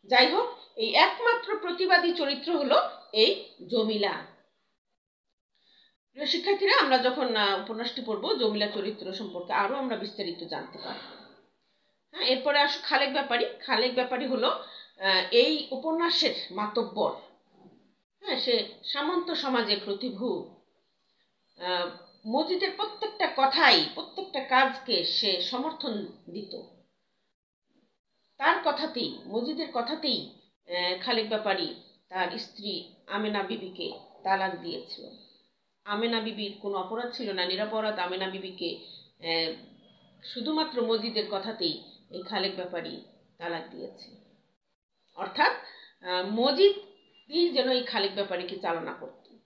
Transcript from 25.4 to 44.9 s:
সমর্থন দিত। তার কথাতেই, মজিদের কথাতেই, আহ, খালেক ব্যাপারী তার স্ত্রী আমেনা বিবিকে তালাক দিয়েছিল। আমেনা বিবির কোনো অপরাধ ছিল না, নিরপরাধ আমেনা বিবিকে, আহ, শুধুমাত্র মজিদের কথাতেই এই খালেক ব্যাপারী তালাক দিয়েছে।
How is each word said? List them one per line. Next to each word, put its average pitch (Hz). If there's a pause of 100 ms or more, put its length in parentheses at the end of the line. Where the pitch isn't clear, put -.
সমর্থন 254
দিত। - (1800)
তার 311 (100)
কথাতেই, 262 (100)
মজিদের 262
কথাতেই, 247 (380)
আহ, 180
খালেক 226
ব্যাপারী 202 (340)
তার 180
স্ত্রী - (140)
আমেনা 208
বিবিকে 185 (320)
তালাক 190
দিয়েছিল। - (800)
আমেনা 226
বিবির 208
কোনো 202
অপরাধ 233
ছিল 214
না, 185
নিরপরাধ 214
আমেনা 185
বিবিকে, 185 (400)
আহ, 165 (680)
শুধুমাত্র 262
মজিদের 220
কথাতেই 190 (260)
এই 180
খালেক 190
ব্যাপারী 180 (360)
তালাক 170
দিয়েছে। - (1040)